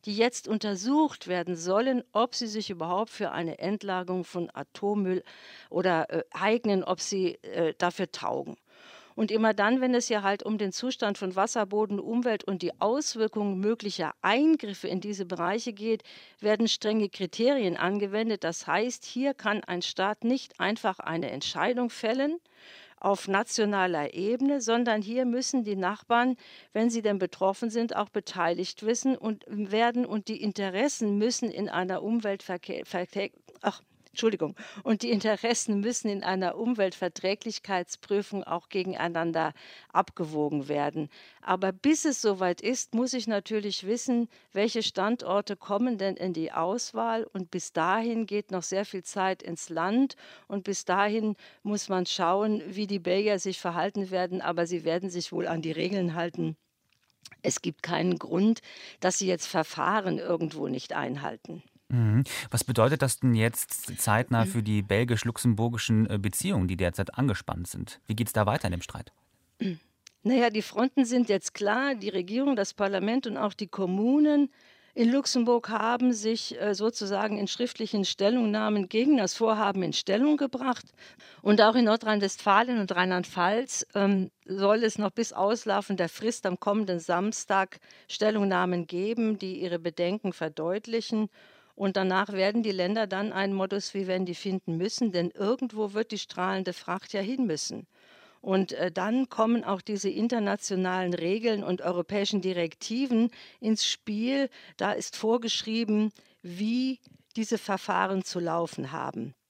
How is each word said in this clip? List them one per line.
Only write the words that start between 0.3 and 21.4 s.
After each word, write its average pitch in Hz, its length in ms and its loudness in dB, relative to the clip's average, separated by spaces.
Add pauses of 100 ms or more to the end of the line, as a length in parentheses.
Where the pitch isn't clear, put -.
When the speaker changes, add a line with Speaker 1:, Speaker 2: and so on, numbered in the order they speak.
Speaker 1:
untersucht 214 800 0
werden 175 260 -2
sollen, 220 480 0 (100)
ob 240 220 2
sie 226 140 -4
sich 214 220 -6
überhaupt 180 400 -2
für 196 200 -6
eine 165 300 -4
Endlagerung 185 640 -2
von 175 280 -6
Atommüll 190 720 -2 (480)
oder, 175 400 2
äh, 160 220 -2
eignen, 202 520 2
ob 180 160 -4
sie, 185 420 -2
äh, 156 340 -2
dafür 175 340 -2
taugen. - 460 -6 (580)
Und 214 160 0
immer 220 220 4
dann, 220 300 4
wenn 254 120 2
es 247 140 0
hier 208 140 0
halt 196 200 0
um 214 140 -2
den 196 160 -2
Zustand 240 460 -4
von 185 180 -4
Wasser, 208 300 2
Boden, 202 340 0
Umwelt 233 440 -2
und 190 180 -4
die - 180 -4
Auswirkungen 214 800 0
möglicher 208 600 -2
Eingriffe 226 680 4
in 180 140 -2
diese 196 240 -6
Bereiche 185 480 -4
geht, 220 280 -2 (380)
werden 214 260 2
strenge 214 440 0
Kriterien 220 680 2
angewendet. 202 680 0
Das 170 240 -4
heißt, 214 380 0
hier 262 300 -2
kann 214 300 -2
ein 180 180 -4
Staat 202 420 -2
nicht 254 360 -2
einfach 196 380 0
eine 156 320 -4
Entscheidung 226 600 -2